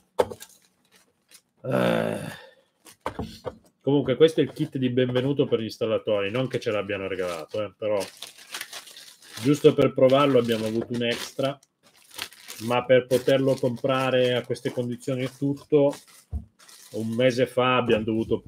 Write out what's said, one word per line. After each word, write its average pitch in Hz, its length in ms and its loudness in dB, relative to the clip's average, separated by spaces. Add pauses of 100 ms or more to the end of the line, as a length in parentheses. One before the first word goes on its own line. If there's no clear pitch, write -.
(1600)
Eh, 110 560 -2 (1600)
comunque 135 360 0
questo 160 240 6
è 147 40 2
il - 80 -4
kit - 260 -6
di 127 100 0
benvenuto 127 580 0
per 113 140 0
gli 113 40 -6
installatori, 104 680 -2
non 123 180 -2
che 123 120 -4
ce 120 100 -6
l'abbiano 98 380 -4
regalato, 90 540 -6
eh, 98 140 -10
però 107 220 -2 (1400)
giusto 147 300 4
per 135 220 2
provarlo 135 440 6
abbiamo 113 280 0
avuto 113 260 -4
un 120 100 -2
extra, 120 560 -4 (1080)
ma 120 180 0
per 127 220 4
poterlo 135 480 2
comprare 127 800 0
a 117 100 -2
queste 127 260 -4
condizioni 123 520 -6
e 131 140 -6
tutto, 143 580 0 (1000)
un 110 160 -4
mese 123 380 2
fa 127 300 2
abbiamo 117 280 2
dovuto 110 440 -2